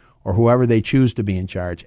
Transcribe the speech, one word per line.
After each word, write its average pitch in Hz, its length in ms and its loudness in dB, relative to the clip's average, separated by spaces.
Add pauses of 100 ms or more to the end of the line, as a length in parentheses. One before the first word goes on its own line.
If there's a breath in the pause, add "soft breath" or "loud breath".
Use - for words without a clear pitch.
(240 soft breath)
or 101 100 -4
whoever 117 340 2
they 113 140 2
choose 131 340 0
to 110 80 -4
be 101 120 -4
in 92 120 -6
charge. 90 400 -10